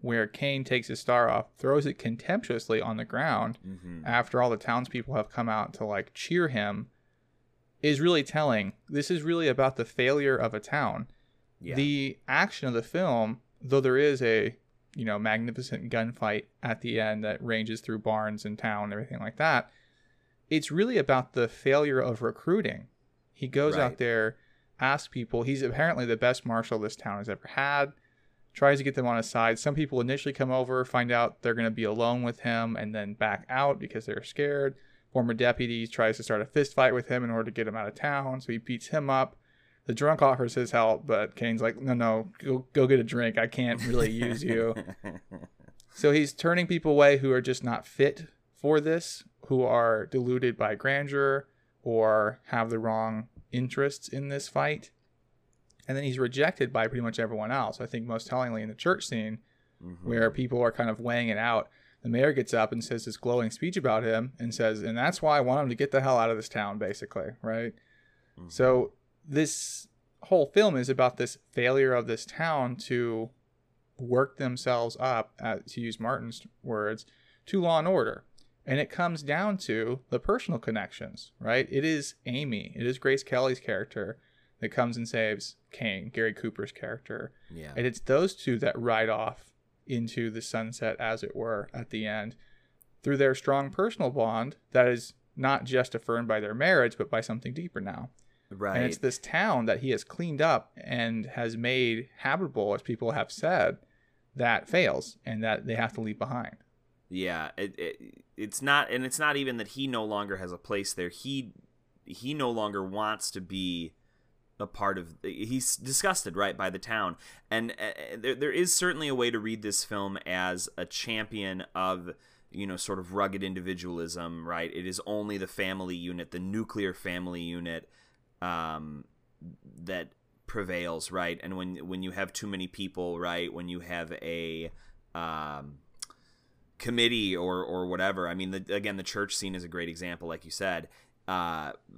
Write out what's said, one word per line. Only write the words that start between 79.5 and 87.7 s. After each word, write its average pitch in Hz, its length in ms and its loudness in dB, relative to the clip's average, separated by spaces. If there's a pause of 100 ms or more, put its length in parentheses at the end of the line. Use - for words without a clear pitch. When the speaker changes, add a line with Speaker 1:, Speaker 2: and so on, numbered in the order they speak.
Speaker 1:
to 113 400 -2 (120)
the 127 100 0
personal 190 400 0
connections, - 800 -6
right? 120 300 2
It 139 140 0
is 156 300 -2 (100)
Amy, 127 520 -4
it 117 100 -4
is 127 120 -2
Grace 135 260 2
Kelly's 127 340 0
character 107 600 -6 (420)
that 110 80 -2
comes 120 280 0
and 117 120 -6
saves 107 480 -2 (160)
Kane, 101 420 -6
Gary 113 180 2
Cooper's 101 380 -6
character. 117 640 -10 (200)
Speaker 2:
Yeah. 156 240 -14